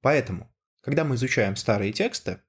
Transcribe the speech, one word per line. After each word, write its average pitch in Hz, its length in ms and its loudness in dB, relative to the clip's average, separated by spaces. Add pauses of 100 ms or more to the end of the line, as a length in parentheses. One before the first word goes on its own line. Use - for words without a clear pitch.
Поэтому, 127 520 0 (280)
когда 147 240 0
мы 135 100 0
изучаем 117 400 0
старые 101 380 0
тексты - 560 -4